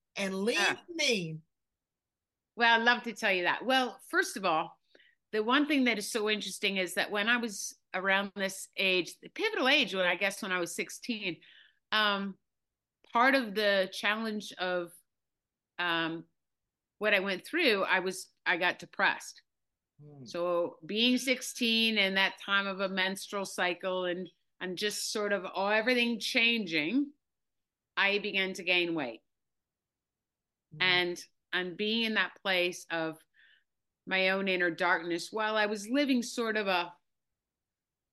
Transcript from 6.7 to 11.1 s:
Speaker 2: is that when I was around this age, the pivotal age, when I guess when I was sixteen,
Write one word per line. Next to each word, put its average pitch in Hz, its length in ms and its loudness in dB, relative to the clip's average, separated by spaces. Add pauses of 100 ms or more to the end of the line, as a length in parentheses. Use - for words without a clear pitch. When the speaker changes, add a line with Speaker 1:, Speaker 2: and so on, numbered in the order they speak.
Speaker 2:
is 185 160 -2
that 180 160 -2
when 208 180 -2
I 240 100 4
was 226 420 -8 (160)
around 190 400 0
this 190 420 -6
age, 185 420 0
the - 100 -18
pivotal 403 380 -2
age, 254 280 2
when 185 100 0
I 180 100 2
guess 190 260 -2
when 196 100 -4
I 180 80 0
was 170 160 -6
sixteen, 202 680 -8 (500)